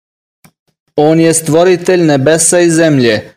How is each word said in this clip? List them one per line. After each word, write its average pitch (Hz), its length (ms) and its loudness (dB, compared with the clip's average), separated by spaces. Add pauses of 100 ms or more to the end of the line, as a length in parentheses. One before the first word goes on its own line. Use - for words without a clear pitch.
(960)
„On 156 240 2
je 165 140 2
stvoritelj 170 680 0
nebesa 156 560 0
i 170 100 2
zemlje. 139 680 0